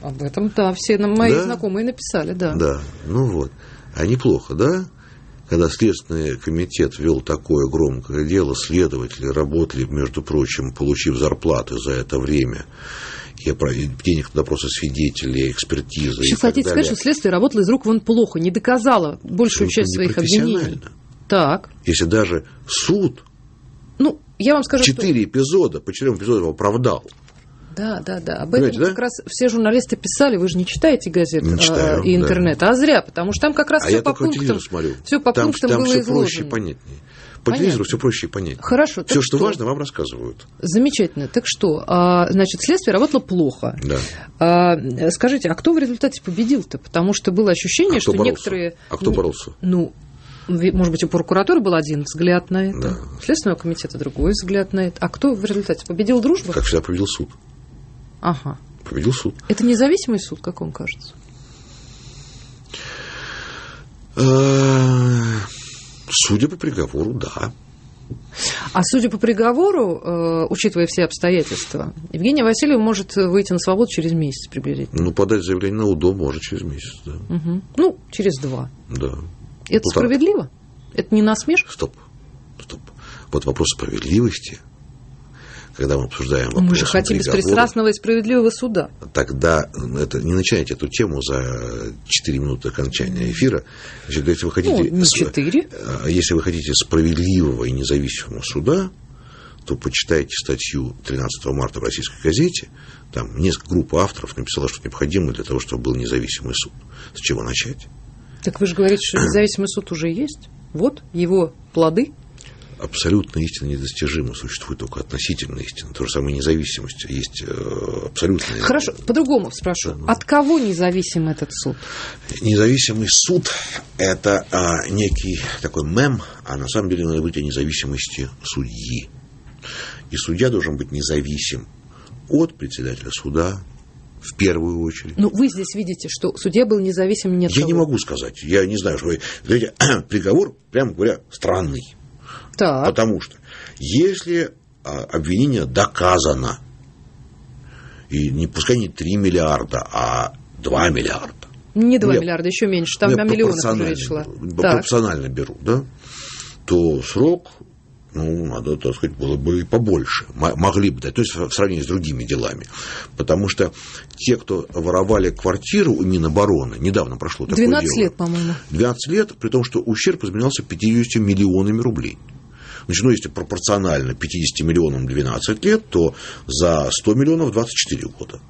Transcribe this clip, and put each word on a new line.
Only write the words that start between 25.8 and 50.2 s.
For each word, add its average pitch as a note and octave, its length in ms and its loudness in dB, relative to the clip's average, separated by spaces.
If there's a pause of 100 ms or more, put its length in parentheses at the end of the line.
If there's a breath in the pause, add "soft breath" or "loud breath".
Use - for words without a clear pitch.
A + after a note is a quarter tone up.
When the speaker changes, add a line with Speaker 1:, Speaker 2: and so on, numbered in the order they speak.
Speaker 2:
по G2 140 -8
четырём B2+ 240 0
эпизодам G2 320 2
оправдал. G2+ 540 0 (720)
Speaker 1:
Да, G#3 280 -4
да, F#3 140 -6
да. - 200 -6
Об D#3 120 -6
Speaker 2:
Понимаете, C3 280 4
Speaker 1:
этом - 40 0
Speaker 2:
да? F#3 80 2
Speaker 1:
как F#3+ 80 -6
раз A#3+ 140 -2 (160)
все B3 200 0
журналисты A#3 460 2
писали, B3 420 2
вы F3+ 120 2
же E3+ 100 0
не F3+ 80 0
читаете - 440 2
газет, E3 340 2
Speaker 2:
Не E3 100 4
Speaker 1:
а, E3 40 0
Speaker 2:
читаю, D#3 440 2
Speaker 1:
и F3+ 140 4
Speaker 2:
да. F3+ 60 4
Speaker 1:
интернет, E3 420 2
а A3+ 100 6
зря, C4 280 6
потому F3 300 -4
что - 100 -2
там D4+ 120 2
как - 160 0
раз D#4 140 2
Speaker 2:
А - 20 -2
Speaker 1:
всё - 120 4
Speaker 2:
я A3+ 40 0
Speaker 1:
по A3+ 80 -2
Speaker 2:
только C3+ 140 -2
Speaker 1:
пунктам, C#3 160 0
Speaker 2:
телевизор A#2+ 280 0
смотрю. D#2 260 -2 (100)
Speaker 1:
всё C#4+ 160 2
по B3 120 2
Speaker 2:
Там, A#2 120 4
Speaker 1:
пунктам - 260 2
Speaker 2:
там A#3 80 4
Speaker 1:
было C4 80 2
Speaker 2:
всё B3+ 160 4
проще A3 60 -4
и E3 320 2
Speaker 1:
изложено. D3+ 100 -6
Speaker 2:
понятнее. E2+ 460 -6 (400 loud breath)
По - 80 -20
Speaker 1:
Понятно. A#3+ 140 2
Speaker 2:
телевизору D3 260 2
всё - 140 -4
проще A#2+ 280 0
и - 40 -8
понятнее. E2 320 -6
Speaker 1:
Хорошо, C#4 300 2 (120)
Speaker 2:
Всё, - 100 -4
Speaker 1:
так C#3+ 80 6
Speaker 2:
что B2+ 140 0
Speaker 1:
что? E3+ 100 2
Speaker 2:
важно, E3+ 180 -2
вам C#3 140 -2
рассказывают. B1 680 -8 (160)
Speaker 1:
Замечательно. F3+ 680 0
Так - 180 -2
что, - 400 0
а, F3 460 4
значит, F#3+ 300 2
следствие D#4+ 320 2
работало C4 260 4
плохо. D3+ 640 0
Speaker 2:
Да. C3 140 0 (420 loud breath)
Speaker 1:
А, E3 720 4
скажите, B3+ 360 2
а E3 60 2
кто - 180 2
в D#4+ 60 4
результате B3+ 420 0
победил-то? A3 580 -2
Потому F3+ 340 0
что - 180 0
было F#3+ 220 4
ощущение, D#4 460 2
Speaker 2:
А - 20 2
кто - 100 0
Speaker 1:
что F#2+ 80 2
Speaker 2:
боролся? B3 140 4
Speaker 1:
некоторые F3+ 420 -4 (160 soft breath)
Speaker 2:
А - 60 -4
кто F#3 160 0
Speaker 1:
не-, - 40 0
Speaker 2:
боролся? F2 440 -4
Speaker 1:
ну, F3+ 320 0 (560 loud breath)